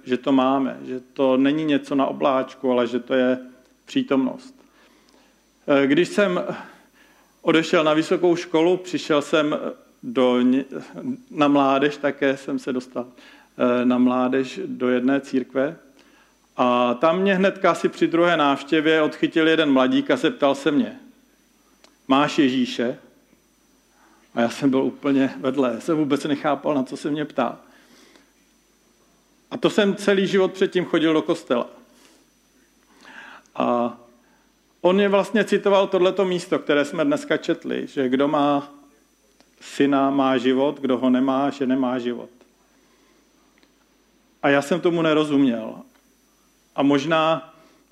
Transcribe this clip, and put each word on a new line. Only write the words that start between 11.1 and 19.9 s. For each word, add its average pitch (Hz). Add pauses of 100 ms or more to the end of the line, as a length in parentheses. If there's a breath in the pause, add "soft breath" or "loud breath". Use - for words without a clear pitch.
na 151
mládež, 143
také 139
jsem 139
se 131
dostal, 123 (500 loud breath)
eh, 123
na 123
mládež 127
do 127
jedné 127
církve. 135 (800 soft breath)
A 123
tam 165
mě 196
hnedka 190
asi 165
při -
druhé 165
návštěvě 151
odchytil 156
jeden 156
mladík 131